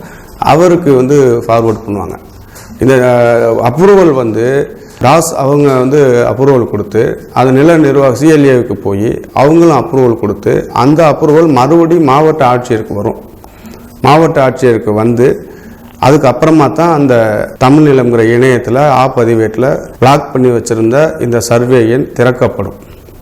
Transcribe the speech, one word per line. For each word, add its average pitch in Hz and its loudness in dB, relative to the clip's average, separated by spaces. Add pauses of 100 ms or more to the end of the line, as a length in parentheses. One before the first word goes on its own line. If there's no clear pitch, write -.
(400)
அவருக்கு 165 2
வந்து 127 2
ஃபார்வர்ட் 113 -2
பண்ணுவாங்க. 98 -8 (640)
இந்த, 131 0 (120)
அஹ், 117 2
அப்ரூவல் 170 2
வந்து 117 -2 (540)
தாஸ் 156 0
அவங்க 139 0
வந்து 127 2
அப்ரூவல் 127 0
கொடுத்து, 104 -4 (320)
அது 127 0
நில 156 4
நிர்வாக 139 2
சி 139 -2
எல் 151 4
ஏவுக்கு 123 0
போய் 98 -4 (240)
அவங்களும் 160 2
அப்ரூவல் 123 0
கொடுத்து, - -4
அந்த 139 2 (100)
அப்ரூவல் 156 2
மறுபடியும் 160 2
மாவட்ட 151 0
ஆட்சியருக்கு 120 -2
வரும். 101 -6 (840)
மாவட்ட 151 2
ஆட்சியருக்கு 120 0
வந்து, 113 0 (760)
அதுக்கப்புறமா 143 2
தான் 165 -2
அந்த 139 0 (420)
தமிழ் 147 4
நிலம்ங்கிற 120 2
இணையத்துல, 120 0 (140)
ஆ 127 0
பதிவேட்டுல 113 0 (320)
பிளாக் 143 0
பண்ணி 127 0
வச்சிருந்த 117 -2
இந்த 120 -2
சர்வே 120 0
எண் 131 -2
திறக்கப்படும். 120 -4 (440)